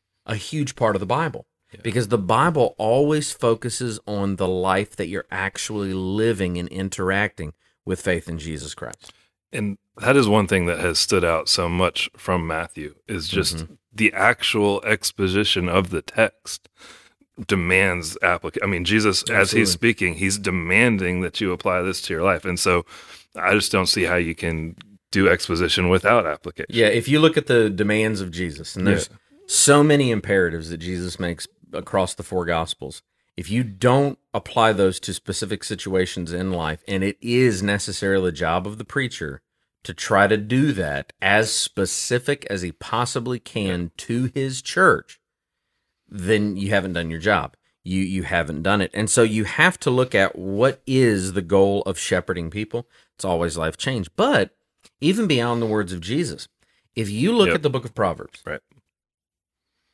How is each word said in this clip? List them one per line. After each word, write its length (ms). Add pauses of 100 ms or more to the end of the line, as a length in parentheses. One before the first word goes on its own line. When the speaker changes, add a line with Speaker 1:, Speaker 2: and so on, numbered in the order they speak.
(260)
Speaker 1:
a 100
huge 400
part 200
of 40
the 60
Bible, 400 (260)
Speaker 2:
Yeah. 100
Speaker 1:
because 260
the 100
Bible 600
always 540
focuses 720
on 300
the 120
life 480
that 120
you're 220
actually 600
living 680
and 100
interacting 840 (320)
with 160
faith 280
in 100
Jesus 360
Christ. 380 (400)
Speaker 2:
And 240 (220)
that 180
is 120
one 180
thing 200
that 140
has 180
stood 260
out 240
so 200
much 480
from 300
Matthew, 480 (120)
is 220
just 300
Speaker 1:
Mm-hmm. 160 (200)
Speaker 2:
the 180
actual 720
exposition 840
of 220
the 120
text 640 (800)
demands 760
applica-, 400
I 40
mean, 180
Jesus, 400
as 280
he's 180
Speaker 1:
Absolutely. 20
Speaker 2:
speaking, 420
he's 240
demanding 840
that 180
you 120
apply 300
this 200
to 120
your 80
life. 220
And 140
so 280 (500)
I 180
just 180
don't 140
see 180
how 120
you 180
can 420 (340)
do 180
exposition 600
without 380
application. 440
Speaker 1:
Yeah, 180
if 200
you 120
look 160
at 100
the 240
demands 500
of 100
Jesus, 460
and 100
there's 240
Speaker 2:
Yeah. 60 (300)
Speaker 1:
so 380
many 260
imperatives 600
that 80
Jesus 420
makes 260 (260)
across 420
the 80
four 220
Gospels. 580 (340)
If 140
you 140
don't 540 (140)
apply 400
those 280
to 120
specific 520
situations 680
in 200
life, 340
and 160
it 180
is 440
necessarily 640
the 60
job 300
of 120
the 60
preacher 560 (420)
to 100
try 360
to 80
do 360
that 480
as 320
specific 960
as 140
he 100
possibly 680
can 420
Speaker 2:
Yeah. 60 (100)
Speaker 1:
to 360
his 280
church, 580 (880)
then 480
you 140
haven't 220
done 180
your 100
job. 340 (280)
You, 200
you 200
haven't 400
done 180
it. 140
And 160
so 140
you 200
have 360
to 100
look 240
at 240
what 480
is 460
the 100
goal 400
of 160
shepherding 520
people. 380 (280)
It's 80
always 320
life 200
change. 400
But 340 (500)
even 260
beyond 340
the 60
words 260
of 80
Jesus, 460 (480)
if 160
you 220
look 160
Speaker 2:
Yep. 80
Speaker 1:
at 60
the 80
book 140
of 120
Proverbs, 500
Speaker 2:
Right. 140 (1300)